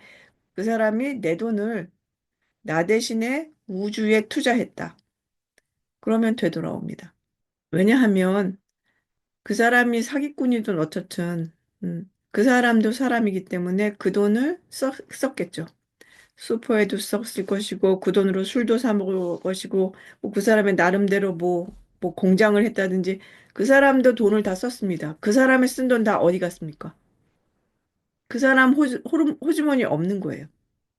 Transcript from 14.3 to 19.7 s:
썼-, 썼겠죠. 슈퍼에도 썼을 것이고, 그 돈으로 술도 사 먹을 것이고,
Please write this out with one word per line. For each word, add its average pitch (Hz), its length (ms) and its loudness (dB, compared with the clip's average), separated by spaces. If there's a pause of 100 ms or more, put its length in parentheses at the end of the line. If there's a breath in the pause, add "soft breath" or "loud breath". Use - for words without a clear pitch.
썼-, - 420 -8
썼겠죠. 254 540 -8 (720 soft breath)
슈퍼에도 214 600 -2
썼을 208 480 -6
것이고, 190 540 -2
그 190 120 -2
돈으로 190 320 2
술도 233 340 0
사 247 160 0
먹을 185 460 -4
것이고, 190 540 -4 (260 loud breath)